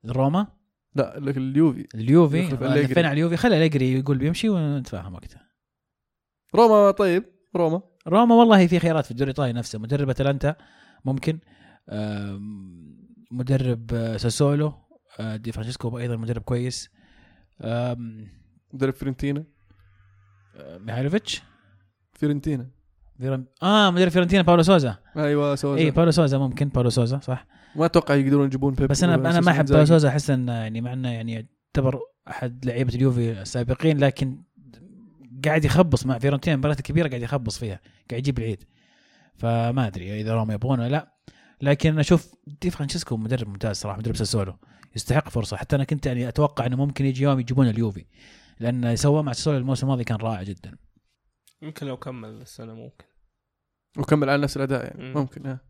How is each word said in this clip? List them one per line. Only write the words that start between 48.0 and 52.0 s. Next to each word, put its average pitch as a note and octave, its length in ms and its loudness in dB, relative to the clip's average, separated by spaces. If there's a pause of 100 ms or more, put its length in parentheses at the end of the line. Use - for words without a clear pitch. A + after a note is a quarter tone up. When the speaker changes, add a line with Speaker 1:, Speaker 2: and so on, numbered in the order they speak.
Speaker 1:
لأن A#2+ 360 -2
سوى D3 260 2
مع C#3 100 -4
ساسولو D3 240 -2
الموسم C3 300 -2
الماضي B2+ 180 0
كان A#2 140 -4
رائع A2 240 -4
جدًا. G2 340 -14 (840)
Speaker 3:
يمكن D3+ 240 -12
لو C3 100 -8
كمل B2 320 -14